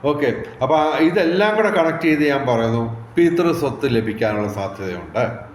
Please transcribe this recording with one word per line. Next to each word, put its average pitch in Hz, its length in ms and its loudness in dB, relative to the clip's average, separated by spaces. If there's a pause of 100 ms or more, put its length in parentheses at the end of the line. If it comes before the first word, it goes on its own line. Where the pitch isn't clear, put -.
ഓക്കെ, 143 380 0 (200)
അപ്പോൾ 151 160 2
ആ, 151 200 0
ഇതെല്ലാം 180 580 2
കൂടെ 214 140 2
കണക്ട് 160 320 0
ചെയ്ത് 151 260 2
ഞാൻ 139 180 0
പറയുന്നു, 117 600 0 (100)
പിതൃസ്വത്ത് 170 760 2
ലഭിക്കാനുള്ള 107 540 0
സാധ്യതയുണ്ട്. 95 840 -4 (220)